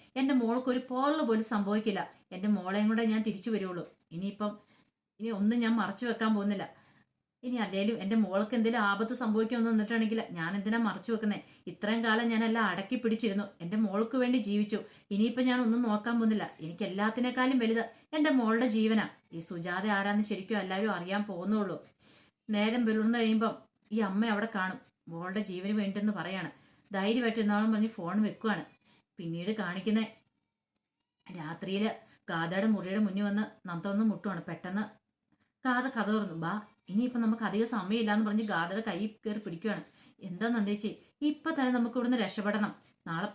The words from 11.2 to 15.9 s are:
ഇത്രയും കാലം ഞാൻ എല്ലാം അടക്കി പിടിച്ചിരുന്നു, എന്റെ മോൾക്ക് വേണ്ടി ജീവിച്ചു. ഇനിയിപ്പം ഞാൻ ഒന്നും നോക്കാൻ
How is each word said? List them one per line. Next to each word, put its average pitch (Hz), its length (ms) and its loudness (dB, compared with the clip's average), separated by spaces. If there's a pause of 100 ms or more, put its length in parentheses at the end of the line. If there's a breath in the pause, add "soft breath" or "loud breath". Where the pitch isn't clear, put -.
ഇത്രയും 214 360 -2
കാലം 233 260 2
ഞാൻ 226 160 2
എല്ലാം 226 200 2
അടക്കി 190 300 -2
പിടിച്ചിരുന്നു, 220 480 0 (180)
എന്റെ 175 160 -4
മോൾക്ക് 220 400 0
വേണ്ടി 247 200 4
ജീവിച്ചു. 208 420 0 (320 loud breath)
ഇനിയിപ്പം 233 320 2
ഞാൻ 254 180 4
ഒന്നും 233 200 4
നോക്കാൻ 226 340 0